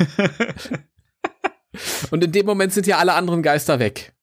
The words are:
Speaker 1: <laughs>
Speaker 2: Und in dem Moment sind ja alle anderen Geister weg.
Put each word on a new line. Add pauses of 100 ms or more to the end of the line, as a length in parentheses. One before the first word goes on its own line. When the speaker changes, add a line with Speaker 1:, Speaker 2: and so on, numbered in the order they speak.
(180)
Speaker 1:
<laughs> (1200)
Speaker 2:
Und
in
dem
Moment
sind
ja
alle
anderen
Geister
weg.